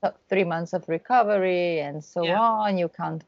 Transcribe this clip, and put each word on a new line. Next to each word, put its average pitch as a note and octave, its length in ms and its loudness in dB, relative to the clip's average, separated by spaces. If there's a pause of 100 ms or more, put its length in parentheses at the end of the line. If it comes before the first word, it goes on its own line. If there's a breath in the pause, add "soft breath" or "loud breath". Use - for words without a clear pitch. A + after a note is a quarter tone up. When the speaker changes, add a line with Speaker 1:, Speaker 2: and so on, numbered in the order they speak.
Speaker 1:
uh, F3+ 80 0 (180)
three F#3+ 160 2
months E3+ 280 -4
of F3+ 160 -6
recovery, F#3 920 2
and D3 220 -8
so F3 200 -6
Speaker 2:
Yeah. E3+ 100 0
Speaker 1:
on. G#3+ 440 2
You E3+ 120 0
can't D#3+ 380 -8